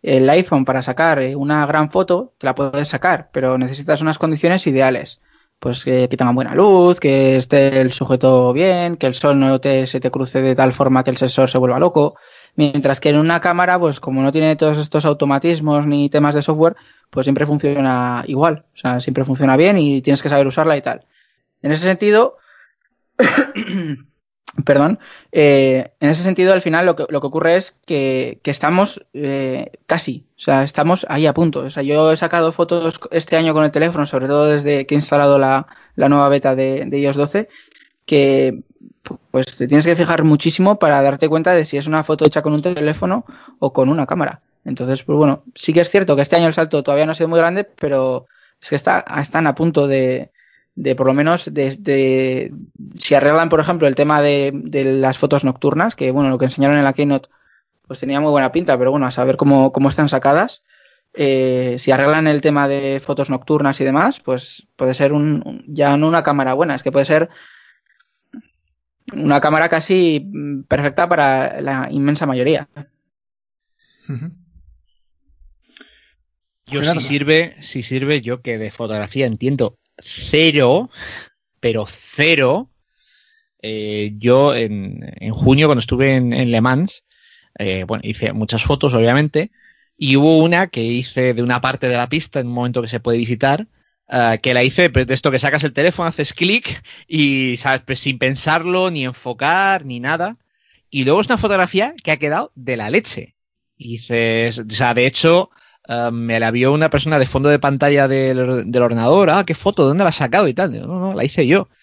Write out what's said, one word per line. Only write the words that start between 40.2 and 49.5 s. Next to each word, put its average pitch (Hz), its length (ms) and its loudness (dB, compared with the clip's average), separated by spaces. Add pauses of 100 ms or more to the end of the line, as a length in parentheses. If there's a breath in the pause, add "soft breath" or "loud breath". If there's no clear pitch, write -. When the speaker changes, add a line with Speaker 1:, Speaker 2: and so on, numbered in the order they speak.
Speaker 1:
muchísimo 165 540 2
para 147 240 4
darte 139 260 0
cuenta 160 240 2
de 165 120 4
si 151 120 -8
es 143 100 -4
una 156 180 -2
foto 156 200 -2
hecha 147 180 2
con 151 100 -2
un 151 100 -2
teléfono 175 600 -2 (340 loud breath)
o 135 140 -4
con 131 160 2
una 151 180 0
cámara. 160 340 -4 (240)
Entonces, 131 380 -6
pues 151 140 -2
bueno, 143 280 2 (100)
sí - 180 -6
que 170 80 4
es 170 100 0
cierto 180 260 2
que 143 60 2
este 143 140 2
año 170 100 4
el 160 80 0
salto 156 280 -2
todavía 143 240 0
no 160 60 -4
ha - 20 -4
sido 160 140 -2
muy 165 100 2
grande, 180 280 0 (140)
pero 131 460 -2 (340 soft breath)
es - 100 -20
que - 60 -2
está, - 280 0 (160)
están 160 260 -2
a 139 80 0